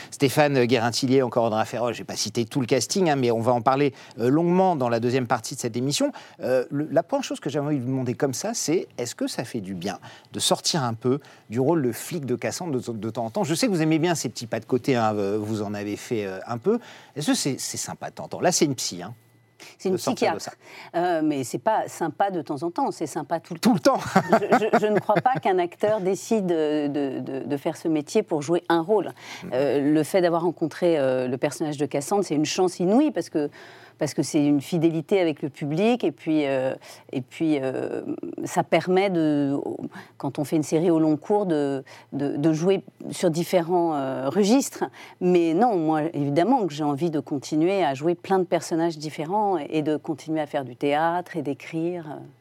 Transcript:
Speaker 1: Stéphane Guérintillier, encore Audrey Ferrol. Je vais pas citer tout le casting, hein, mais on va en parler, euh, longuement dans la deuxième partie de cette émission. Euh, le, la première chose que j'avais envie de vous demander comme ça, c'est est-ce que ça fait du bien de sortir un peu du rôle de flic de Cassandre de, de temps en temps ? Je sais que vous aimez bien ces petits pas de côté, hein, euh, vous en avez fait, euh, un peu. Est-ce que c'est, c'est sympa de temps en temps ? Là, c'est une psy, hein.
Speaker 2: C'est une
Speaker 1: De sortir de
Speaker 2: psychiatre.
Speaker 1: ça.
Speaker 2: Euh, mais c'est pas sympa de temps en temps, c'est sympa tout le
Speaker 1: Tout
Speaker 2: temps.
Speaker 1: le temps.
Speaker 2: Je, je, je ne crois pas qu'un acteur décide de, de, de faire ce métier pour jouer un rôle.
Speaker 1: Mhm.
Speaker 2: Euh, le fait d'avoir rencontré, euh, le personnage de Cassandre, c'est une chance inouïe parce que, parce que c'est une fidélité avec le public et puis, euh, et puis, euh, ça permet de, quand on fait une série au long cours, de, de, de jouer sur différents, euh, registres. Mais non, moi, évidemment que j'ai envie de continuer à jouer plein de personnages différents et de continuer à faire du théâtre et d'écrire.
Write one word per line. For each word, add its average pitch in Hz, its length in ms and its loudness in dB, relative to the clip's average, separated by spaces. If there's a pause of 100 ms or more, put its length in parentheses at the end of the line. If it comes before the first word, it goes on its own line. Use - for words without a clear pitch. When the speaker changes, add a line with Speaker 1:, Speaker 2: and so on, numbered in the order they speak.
(100)
Speaker 1:
Stéphane 143 540 4
Guérintillier, 123 580 2
encore 120 220 2
Audrey 110 200 2
Ferrol. 117 300 -4
Je - 40 -12
vais 98 60 -10
pas 95 120 -10
citer 117 280 -2
tout 139 160 -4
le 120 60 0
casting, 151 440 2
hein, 143 60 4
mais 123 140 2
on 113 100 2
va 117 120 2
en 120 100 2
parler, 135 320 2 (260)
euh, 117 80 2
longuement 175 480 4
dans 127 120 0
la 117 120 0
deuxième 123 260 0
partie 123 300 -2
de - 40 -10
cette 117 160 -6
émission. 143 360 0 (280)
Euh, 127 300 2
le, 143 200 -4
la 156 120 2
première 277 220 -2
chose - 160 -8
que 151 100 -6
j'avais 143 160 -2
envie 147 120 0
de 123 40 -4
vous 120 60 -4
demander 131 260 -2
comme 135 200 -2
ça, 220 200 -4
c'est - 320 -2 (120)
est-ce 120 160 -6
que 269 120 -4
ça 151 180 -6
fait 127 160 -6
du 98 140 -8
bien 90 240 -6 (340)
de 104 60 -8
sortir 160 460 0
un 117 100 -2
peu 127 240 0 (320)
du 110 80 -4
rôle 151 240 4
de 120 100 0
flic 147 340 -8
de 120 100 -2
Cassandre 127 440 -4
de, 120 120 -8
de 113 180 -6
temps 117 140 -6
en 113 60 -6
temps ? 202 140 -2
Je 147 100 0
sais 202 120 0
que 214 60 2
vous 165 100 2
aimez 160 160 4
bien 170 160 2
ces 147 140 -4
petits - 180 -12
pas 113 140 -4
de - 60 -14
côté, 127 280 2
hein, 110 220 2
euh, 101 240 0
vous 107 220 -2
en 104 120 -6
avez 104 220 -6
fait, 104 300 -4
euh, 95 200 -8
un 120 120 -6
peu. 208 200 2 (380)
Est-ce 156 120 -6
que 262 60 4
c'est, - 240 -2
c'est - 180 -8
sympa - 340 -8
de - 60 -18
temps - 80 -10
en 78 40 -12
temps ? 87 120 -8
Là, 165 120 2
c'est 170 140 4
une 139 100 0
psy, 87 260 -6
hein. 92 120 -12 (640)
Speaker 2:
C'est 190 120 -4
une 190 40 0
Speaker 1:
De 175 60 -2
sortir - 320 0
de 107 60 -4
Speaker 2:
psychiatre. - 200 -12 (340)
Speaker 1:
ça. 170 60 -2
Speaker 2:
Euh, 170 240 0
mais 147 220 0
c'est 139 160 -6
pas 214 260 0
sympa 185 460 -2
de 170 100 -4
temps 147 220 -6
en 170 80 -4
temps, 254 180 -2
c'est 170 160 -6
sympa 165 320 -4
tout - 160 -12
le 165 60 -12
Speaker 1:
Tout 220 180 6
Speaker 2:
temps. 269 220 4 (320)
Speaker 1:
le - 60 8
temps. 208 220 4
Speaker 2:
Je, 214 160 0
je, 170 40 4
je 208 80 2
ne 208 100 2
crois - 160 2
pas 254 200 2
qu'un 196 260 0
acteur 208 400 0
décide 190 460 0
de, 151 420 2
de, 135 560 -4
de 143 120 -2
faire 151 200 -4
ce - 100 -6
métier 160 380 0
pour 151 180 -2
jouer 165 260 0
un 170 120 2
rôle. 180 320 0 (320)
Speaker 1:
Mhm. 90 100 -10
Speaker 2:
Euh, 139 400 2
le 156 80 4
fait 185 180 2
d'avoir 170 220 2
rencontré, 170 560 0
euh, 131 300 2
le 135 100 -2
personnage 151 380 -2
de 143 100 -2
Cassandre, 165 380 -2
c'est 160 100 -4
une 151 100 2
chance 180 360 0
inouïe 233 320 4
parce 170 180 -4
que, 147 200 -2 (480)
parce 151 160 -2
que 165 100 0
c'est 147 200 2
une 147 160 4
fidélité 165 600 2
avec 160 220 0
le 156 60 -4
public 170 540 0
et 175 80 0
puis, 151 360 0
euh, 131 280 0 (380)
et 131 80 -4
puis, 151 400 0
euh, 131 400 -4 (440)
ça 170 200 0
permet 185 460 2
de, 147 440 2 (600)
quand 143 240 -6
on 147 40 0
fait 165 120 -2
une 151 80 2
série 170 260 2
au 160 80 4
long 156 180 4
cours, 208 300 0
de, 143 380 0 (280)
de, 143 240 -2
de 151 160 2
jouer 170 300 2 (300)
sur 175 180 0
différents, 170 640 0
euh, 135 340 -4
registres. 208 560 2 (360)
Mais 175 340 4
non, 214 220 4
moi, 156 260 2 (120)
évidemment 170 520 2
que 147 60 -4
j'ai 151 120 -4
envie 147 260 0
de 151 100 -2
continuer 165 640 0
à 143 100 0
jouer 160 220 -2
plein 190 240 0
de 180 40 2
personnages 165 540 -2
différents 170 600 -2
et 151 240 -2
de 151 140 0
continuer 156 440 -4
à 147 60 -2
faire 143 180 -4
du 127 100 -12
théâtre 165 640 0
et 156 60 -4
d'écrire. 156 760 -6 (220)